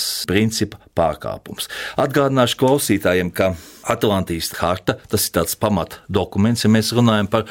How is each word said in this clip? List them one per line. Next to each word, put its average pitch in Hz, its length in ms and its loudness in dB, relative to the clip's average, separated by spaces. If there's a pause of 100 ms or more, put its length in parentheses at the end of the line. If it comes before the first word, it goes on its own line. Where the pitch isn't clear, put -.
(220)
principa 107 580 -2 (100)
pārkāpums. - 800 -4 (240)
Atgādināšu 135 640 2
klausītājiem, 98 720 2
ka 95 220 0 (260)
Atlantijas 98 760 -2
harta, 92 460 -2
tas - 280 -2
ir - 80 -6
tāds 85 220 0
pamatdokuments, 101 1080 0
ja 107 60 4
mēs 110 220 2
runājam 110 380 4
par 113 200 0